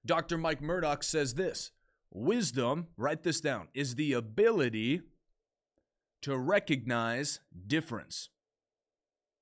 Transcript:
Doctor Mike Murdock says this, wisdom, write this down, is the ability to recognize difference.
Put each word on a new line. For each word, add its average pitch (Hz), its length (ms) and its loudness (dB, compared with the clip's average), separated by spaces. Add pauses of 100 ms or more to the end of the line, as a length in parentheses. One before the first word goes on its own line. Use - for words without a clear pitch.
Doctor 165 340 0
Mike 165 240 0
Murdock 151 420 0
says 143 320 0
this, - 360 -4 (400)
wisdom, 135 760 0 (100)
write 151 260 -2
this 165 180 0
down, 117 320 -2
is 131 220 -4
the 147 180 0
ability 123 880 2 (1200)
to 139 160 -2
recognize 127 1000 2 (280)
difference. 120 600 -4 (1120)